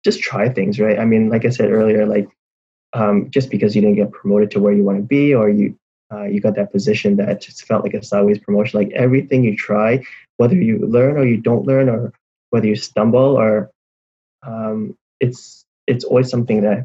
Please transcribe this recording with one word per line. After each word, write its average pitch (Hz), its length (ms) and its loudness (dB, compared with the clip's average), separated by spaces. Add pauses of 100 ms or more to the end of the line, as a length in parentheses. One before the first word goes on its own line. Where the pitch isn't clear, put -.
just - 160 0
try 104 280 -2
things, 101 300 -4
right? 107 220 0
I 113 40 -4
mean, 110 260 2
like 113 140 -2
I 117 60 2
said 107 220 0
earlier, 107 340 2
like, 104 220 -2 (640)
um, 104 380 0
just 131 200 -2
because 104 240 -2
you 104 80 2
didn't 104 140 2
get 101 160 -2
promoted 101 400 0
to 104 80 -2
where 101 120 2
you 101 120 2
wanna 98 180 0
be, 143 320 2
or 107 140 2
you, 104 280 0 (360)
uh, 104 120 -12
you 101 160 -4
got 104 140 0
that 101 160 -4
position 101 460 0
that 101 240 -2
just - 240 -20
felt - 180 -2
like 101 120 -6
a 104 100 -6
sideways 101 340 0
promotion, 104 400 -2
like, 101 140 -2
everything 127 500 0
you 107 140 0
try, 110 440 0 (360)
whether 120 180 4
you 113 240 2
learn 123 380 2
or 139 80 2
you 117 140 2
don't 117 280 0
learn, 135 220 2
or 113 240 -4 (380)
whether 110 180 0
you 107 80 0
stumble, 123 600 2
or, 107 320 0 (760)
um, 110 500 -8 (240)
it's, - 440 -6 (220)
it's 127 180 -2
always 127 260 0
something 120 320 -2
that 104 100 0
I 101 120 -4